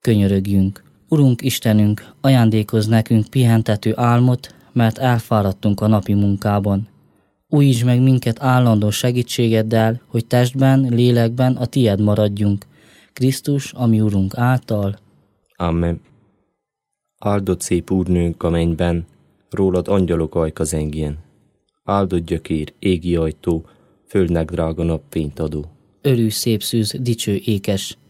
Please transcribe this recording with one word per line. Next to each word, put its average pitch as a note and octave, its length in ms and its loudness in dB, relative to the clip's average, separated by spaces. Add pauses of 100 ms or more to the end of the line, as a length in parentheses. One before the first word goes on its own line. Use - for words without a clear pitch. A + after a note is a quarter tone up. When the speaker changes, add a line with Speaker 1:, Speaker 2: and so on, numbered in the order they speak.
Speaker 1:
Könyörögjünk. G2 840 0 (240)
Urunk C#3 340 2
Istenünk, G#2+ 760 0
ajándékozz A2 680 2
nekünk A2 400 2
pihentető A2+ 720 0
álmot, A#2+ 580 0 (180)
mert A2+ 260 0
elfáradtunk G#2+ 800 0
a G#2+ 60 0
napi G#2+ 280 2
munkában. G2+ 720 0 (600)
Újítsd C3+ 360 2
meg B2 180 2
minket B2+ 400 2
állandó A#2+ 480 2
segítségeddel, A2+ 1160 0
hogy A#2 200 -4
testben, C3+ 540 2
lélekben B2 760 2
a A#2+ 100 -4
tied G#2+ 340 0
maradjunk. G#2 680 0 (460)
Krisztus, C3+ 600 -4
a B2+ 140 -2
mi A2 140 2
Urunk G2 360 -2
által. A2+ 640 -2 (580)
Speaker 2:
Amen. E2+ 440 -2 (1160)
Áldott G2 420 -2
szép - 300 -4
Úrnőnk F2 520 0
a E2+ 80 0
mennyben, E2+ 560 -2 (440)
rólad F2+ 380 -2
angyalok F2 460 0
ajka D#2+ 300 -2
zengjen. D2+ 540 -6 (680)
Áldott F#2+ 400 -2
gyökér, D#2+ 540 -6
égi F2 380 -2
ajtó, D#2+ 500 -4 (400)
földnek E2+ 440 -2
drága E2 320 -4
napfényt D#2+ 560 -6
adó. D2+ 260 -6 (360)
Speaker 1:
Örülj, A#2 280 0
szép G#2+ 340 -2
szűz, A2 380 -4
dicső A2+ 440 -4
ékes G2+ 540 -4 (120)